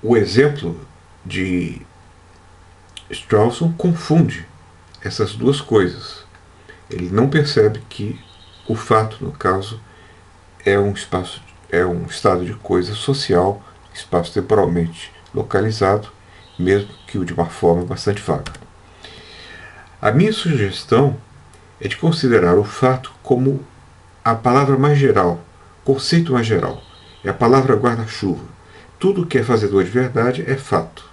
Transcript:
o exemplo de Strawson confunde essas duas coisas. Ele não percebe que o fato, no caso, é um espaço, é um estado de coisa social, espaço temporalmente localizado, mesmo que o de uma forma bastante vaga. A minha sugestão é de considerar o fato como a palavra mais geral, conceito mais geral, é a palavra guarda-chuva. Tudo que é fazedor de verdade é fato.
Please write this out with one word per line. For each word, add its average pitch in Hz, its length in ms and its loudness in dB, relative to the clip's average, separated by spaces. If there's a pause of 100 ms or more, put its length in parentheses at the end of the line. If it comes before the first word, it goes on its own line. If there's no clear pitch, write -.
o 113 160 2
exemplo 101 640 2 (440)
de 92 580 -4 (1300)
Strawson 123 640 2
confunde 165 720 0 (560)
essas 104 340 -4
duas 135 260 0
coisas. - 640 0 (640)
Ele 87 200 -8
não 113 200 2
percebe 117 580 2
que - 320 -10 (480)
o 117 80 -2
fato, 110 480 -2
no 101 80 -8
caso, 98 480 -2 (840)
é 101 120 4
um 101 140 2
espaço, - 500 -8 (280)
é 87 160 2
um 87 200 -4
estado 90 400 -2
de 87 80 -10
coisa 92 400 -2
social, 104 680 0 (320)
espaço - 400 -4
temporalmente 87 760 0 (220)
localizado, 104 760 0 (480)
mesmo 98 320 0 (180)
que - 100 -8
o 90 80 -2
de 85 80 -8
uma 85 120 -2
forma 87 400 0
bastante - 360 -4
vaga. - 300 -6 (1500)
A 107 100 2
minha 190 220 4
sugestão 127 840 0 (640)
é - 80 -6
de - 100 -6
considerar 110 600 2
o 104 60 4
fato 131 480 -2 (120)
como 135 420 0 (580)
a 117 120 0
palavra 131 420 2
mais 143 200 4
geral, 98 420 2 (440)
conceito 139 500 2
mais 117 120 0
geral, 95 360 -2 (420)
é - 60 -4
a - 40 -4
palavra 127 420 4
guarda-chuva. 110 680 -2 (560)
Tudo 185 260 0
que 135 120 -2
é 117 60 2
fazedor 104 400 2
de 87 60 -2
verdade 123 580 0
é 135 80 -2
fato. - 580 -6